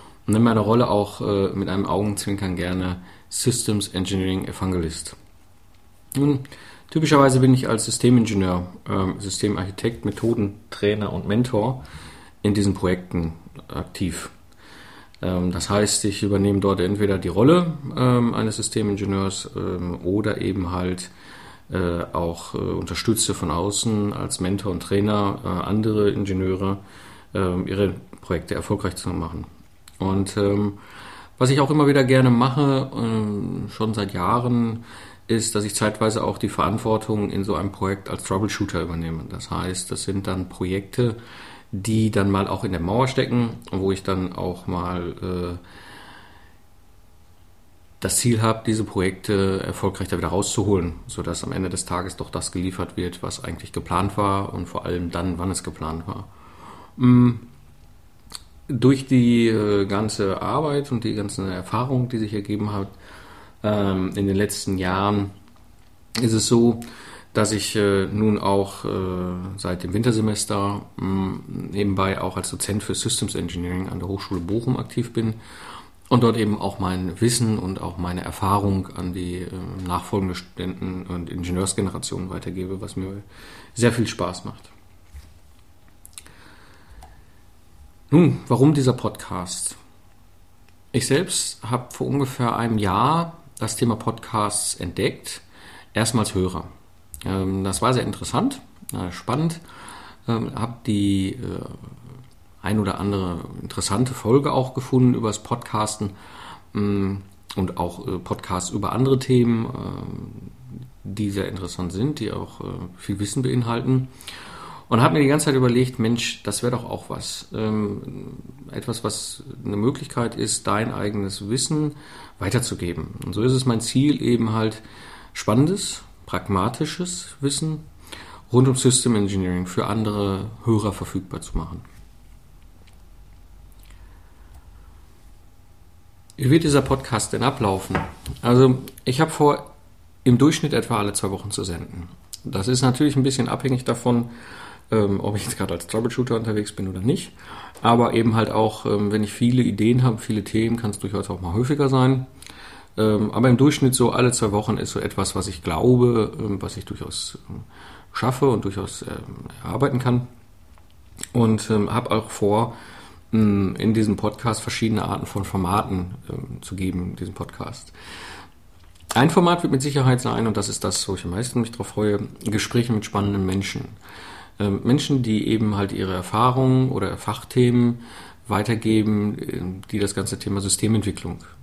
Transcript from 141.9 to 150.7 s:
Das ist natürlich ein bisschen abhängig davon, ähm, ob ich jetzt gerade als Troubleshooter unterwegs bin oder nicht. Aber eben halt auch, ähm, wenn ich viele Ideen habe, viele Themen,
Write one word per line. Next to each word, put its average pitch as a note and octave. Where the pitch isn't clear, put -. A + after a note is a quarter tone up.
Das F#2+
ist B2+
natürlich C3
ein C3
bisschen C3
abhängig B2+
davon, A#2
ähm, G2+
ob G#2
ich F#2+
jetzt -
gerade F#2
als E2+
Troubleshooter A#2+
unterwegs G#2+
bin G2
oder F#2
nicht. C3
Aber A#2+
eben A2+
halt A2
auch, A2
ähm, G#2
wenn G#2+
ich G#2
viele B2
Ideen A2+
habe, A#2
viele G#2+
Themen, A2+